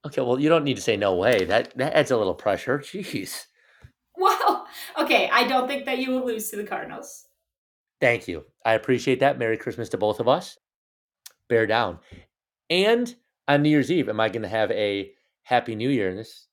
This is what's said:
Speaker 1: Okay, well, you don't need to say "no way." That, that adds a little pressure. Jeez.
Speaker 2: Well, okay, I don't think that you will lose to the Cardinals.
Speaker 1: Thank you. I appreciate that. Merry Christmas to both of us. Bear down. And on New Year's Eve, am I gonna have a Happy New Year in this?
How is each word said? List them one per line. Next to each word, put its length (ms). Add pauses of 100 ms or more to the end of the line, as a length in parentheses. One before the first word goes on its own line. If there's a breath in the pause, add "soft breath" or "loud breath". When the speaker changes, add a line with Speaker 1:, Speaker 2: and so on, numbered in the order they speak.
Speaker 1:
Okay, 140
well, 180
you 100
don't 160
need 120
to 60
say 140
"no 200
way." 280
That, 320
that 180
adds 180
a 40
little 180
pressure. 440
Jeez. 680 (680 soft breath)
Speaker 2:
Well, 500 (320 loud breath)
okay, 340
I 160
don't 180
think 200
that 120
you 120
will 140
lose 260
to 60
the 80
Cardinals. 600 (760)
Speaker 1:
Thank 280
you. 160 (200)
I 100
appreciate 460
that. 180
Merry 180
Christmas 340
to 80
both 220
of 80
us. 280 (920)
Bear 180
down. 320 (720 loud breath)
And 440 (340)
on 140
New 80
Year's 200
Eve, 180
am 120
I 80
gonna 200
have 220
a 400 (320 soft breath)
Happy 320
New 160
Year 200
in 60
this? 360